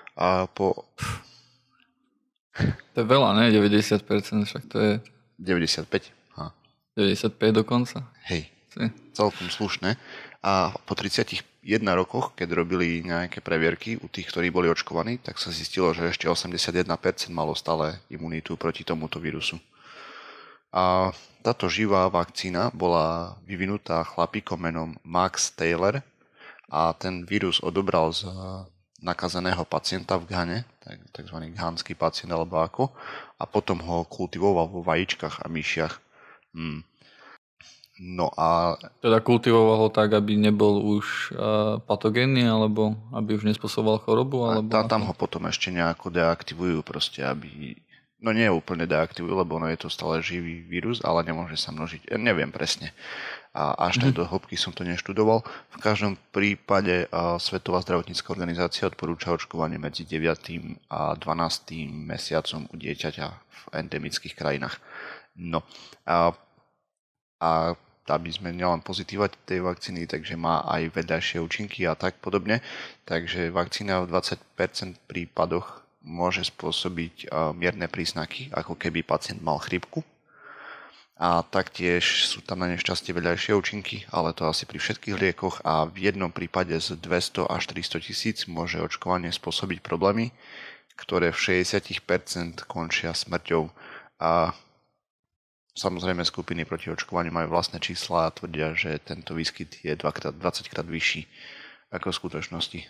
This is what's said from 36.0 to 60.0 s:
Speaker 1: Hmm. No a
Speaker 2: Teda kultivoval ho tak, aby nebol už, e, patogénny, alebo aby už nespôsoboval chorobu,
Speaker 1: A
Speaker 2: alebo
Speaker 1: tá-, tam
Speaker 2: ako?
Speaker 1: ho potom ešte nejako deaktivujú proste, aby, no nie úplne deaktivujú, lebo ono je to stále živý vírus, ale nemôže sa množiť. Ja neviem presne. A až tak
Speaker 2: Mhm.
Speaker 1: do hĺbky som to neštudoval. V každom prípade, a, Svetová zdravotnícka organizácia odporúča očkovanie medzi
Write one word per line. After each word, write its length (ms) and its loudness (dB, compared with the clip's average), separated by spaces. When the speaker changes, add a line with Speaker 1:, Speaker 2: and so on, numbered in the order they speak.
Speaker 1:
Hmm. 300 -8
No 340 -2
a 400 4
Speaker 2:
Teda 220 6
kultivoval 580 8
ho 120 6
tak, 260 6
aby 180 4
nebol 540 6
už, 420 0
e, 140 -4
patogénny, 640 4
alebo 540 4
aby 260 0
už 80 -4
nespôsoboval 560 2
chorobu, 400 2
Speaker 1:
A 160 2
Speaker 2:
alebo 80 0
Speaker 1:
tá-, 220 4
tam 160 4
Speaker 2:
ako? 40 0
Speaker 1:
ho 60 -2
potom 320 -4
ešte 240 -2
nejako 400 0
deaktivujú 720 0
proste, 400 -6
aby, 560 -6
no 140 -2
nie 180 4
úplne 380 0
deaktivujú, 480 0
lebo 260 0
ono 80 -2
je 80 -2
to 140 -10
stále 340 -2
živý 380 -6
vírus, 420 -4
ale 160 4
nemôže 320 -4
sa 160 -4
množiť. 380 -10
Ja 100 -4
neviem 320 2
presne. 460 -4
A 300 0
až 180 2
tak 80 6
Speaker 2:
Mhm. 80 2
Speaker 1:
do 80 0
hĺbky 320 -4
som 160 -2
to 80 -10
neštudoval. 640 2
V 80 -20
každom 400 2
prípade, 720 4
a, 300 0
Svetová 420 -2
zdravotnícka 480 -2
organizácia 640 -2
odporúča 400 -4
očkovanie 480 -2
medzi 260 -8